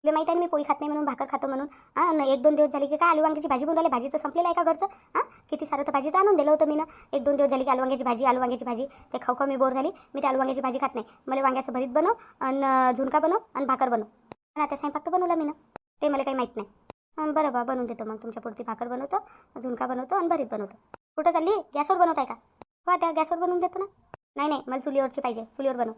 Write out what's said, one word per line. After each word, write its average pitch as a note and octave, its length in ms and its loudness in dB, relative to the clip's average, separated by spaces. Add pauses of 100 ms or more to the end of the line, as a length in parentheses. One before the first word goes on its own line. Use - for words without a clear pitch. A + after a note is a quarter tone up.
तुला D4+ 80 4
माहित D#4 160 0
आहे E4+ 60 2
ना F4 60 2
मी F4 60 0
पोळी D4 160 0
खात C#4+ 160 0
नाही D4 80 -6
म्हणून, D4+ 180 -2
भाकर C4+ 260 -4
खातो C#4 160 -4
म्हणून. C#4 200 -4 (280)
हां, D#4+ 220 2
न D4 40 2
एक C4+ 200 2
दोन D4+ 140 6
दिवस D4+ 140 2
झाले C#4+ 160 -2
की D4 120 -2
काय E4+ 120 4
आलू D#4 120 4
वांग्याची D#4 260 0
भाजी C4 180 0
बनवली, E4 220 2
भाजीचं C4+ 300 -2
संपलेलं E4+ 300 0
आहे E4+ 80 0
का F4 80 2
घरचं? E4 220 0 (300)
हां, - 80 2 (260)
किती D4+ 160 -6
सारं C#4+ 180 -4
तर D4 80 -4
भाजीचं C#4+ 260 0
आणून G4 180 6
दिलं D4 160 4
होतं D#4 140 4
मी D4+ 100 0
ना. D4+ 80 0 (300)
एक C4+ 100 0
दोन C#4+ 120 4
दिवस C#4 140 4
झाले C4 140 0
की C4+ 60 0
आलू B3+ 100 2
वांग्याची C4 240 0
भाजी, A#3+ 220 0
आलू B3+ 140 4
वांग्याची B3 260 -2
भाजी. A#3+ 200 -4 (280)
ते B3+ 80 -6
खाऊ B3+ 180 0
खाऊ C#4 80 2
मी C#4 80 -2
बोर C4 180 2
झाली. D4 180 0 (220)
मी C#4 80 -4
ते C#4 60 0
आलू C4 100 2
वांग्याची C4 240 0
भाजी C4 200 -2
खात C4+ 140 0
नाही. A3+ 120 -6 (200)
मला C4+ 140 -2
वांग्याचं C4 320 0
भरीत B3+ 140 -2
बनव, D#4 260 2 (280)
अन C4 560 2
झुणका C4+ 220 0
बनव, E4 180 2 (180)
अन C4+ 100 -2
भाकर C4 240 0
बनव. A3+ 140 0 (280)
पण - 300 -10
आता C#4+ 140 -2
स्वयंपाक D4 300 -6
तर E4 60 -4
बनवला F4 240 2
मी D#4+ 80 -2
ना, D4 80 -4 (500)
ते D4 80 2
मला C#4 140 0
काही C4+ 120 -2
माहीत A#3+ 220 -4
नाही. G3+ 100 -8 (520)
हं, D4+ 140 -2
बरं D4 180 2
बा, A#3+ 120 -2
बनवून B3 220 -4
देतो A3+ 180 -10
मग. A3 120 -8
तुमच्या A3+ 260 -12
पुरती A3+ 220 -12
भाकर A3+ 240 -8
बनवतो, C4 300 -6 (460)
झुणका B3+ 220 -4
बनवतो B3+ 300 -4
आणि F4+ 120 0
भरीत D4+ 240 0
बनवतो. G#3+ 240 -8 (400)
कुठं D#4+ 160 4
चालली? E4 200 2 (240)
गॅसवर D4+ 220 2
बनवत E4+ 200 4
आहे C4 100 -2
का? - 60 -12 (300)
हो, - 280 -6
आता E4+ 200 2
गॅसवर D#4+ 260 0
बनवून F4+ 220 0
देतो F4+ 200 -2
ना. G4 60 -4 (500)
नाही, C#4+ 140 -2
नाही, C#4 180 0
मला C4 120 -4
चुलीवरची C4+ 420 -2
पाहिजे, A3+ 240 -4
चुलीवर C4+ 300 -2
बनव. A3+ 220 -2